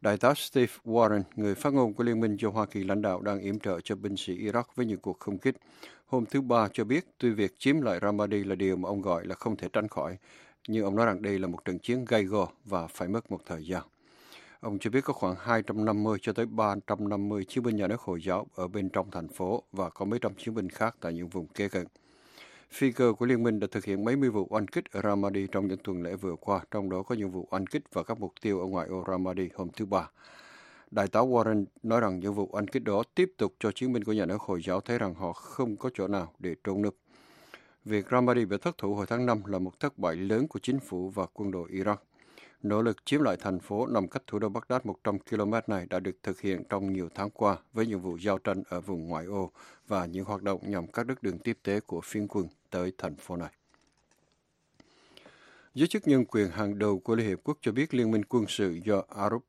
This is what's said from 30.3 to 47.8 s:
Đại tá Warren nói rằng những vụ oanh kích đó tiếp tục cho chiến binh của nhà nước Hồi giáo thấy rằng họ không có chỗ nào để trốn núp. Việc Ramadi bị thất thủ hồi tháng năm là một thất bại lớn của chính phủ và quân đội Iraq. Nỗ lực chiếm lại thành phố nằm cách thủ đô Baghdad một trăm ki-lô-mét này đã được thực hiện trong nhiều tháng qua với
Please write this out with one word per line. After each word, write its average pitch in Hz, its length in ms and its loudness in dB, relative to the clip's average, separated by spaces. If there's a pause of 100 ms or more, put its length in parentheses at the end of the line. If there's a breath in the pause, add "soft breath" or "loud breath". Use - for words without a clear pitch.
Đại 98 180 2
tá 107 120 4
Warren 113 440 4 (180)
nói 113 180 4
rằng 95 200 0
những 101 140 -2
vụ 98 180 -2
oanh 104 140 -2
kích 120 180 -4
đó 107 180 2 (120)
tiếp 180 220 2
tục 101 240 0
cho 107 120 2
chiến 127 200 -2
binh 117 120 0
của 107 80 0
nhà 104 140 2
nước 98 140 -2
Hồi 90 240 -4
giáo 95 160 0
thấy 120 180 -2
rằng 98 160 -2
họ 87 180 -4
không - 440 -4
có 127 180 -4
chỗ 95 140 -2
nào 95 300 -2
để 90 160 -4 (100)
trốn 101 180 0
núp. 104 140 0 (880 loud breath)
Việc 104 260 0
Ramadi 123 340 4
bị 101 180 -2
thất 175 160 -2
thủ 101 160 -2
hồi 101 120 -2
tháng 120 200 0
năm 113 200 2
là 101 120 -2
một 92 220 -6
thất - 180 -4
bại 87 180 0
lớn 110 320 0
của - 140 -8
chính 131 180 0
phủ 92 300 -6
và 98 220 -2
quân 101 180 -4
đội 87 200 -6
Iraq. 98 260 0 (640 loud breath)
Nỗ 104 200 2
lực 113 240 0
chiếm 147 160 4
lại 104 180 4
thành 92 200 -2
phố 104 260 -2
nằm 107 220 0
cách - 180 -6
thủ 104 120 -4
đô 107 100 0
Baghdad 123 360 -2
một 101 200 -4
trăm 101 140 0
ki-lô-mét 107 500 0
này 90 220 -2
đã 90 100 0
được 92 220 -6
thực 95 180 -6
hiện 92 280 -2
trong 98 240 -2
nhiều 92 220 -2
tháng 101 160 -4
qua 101 260 2 (160)
với 113 140 2